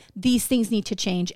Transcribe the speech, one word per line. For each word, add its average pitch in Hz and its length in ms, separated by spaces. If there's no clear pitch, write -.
these 247 320
things 233 220
need 214 160
to 202 100
change 180 400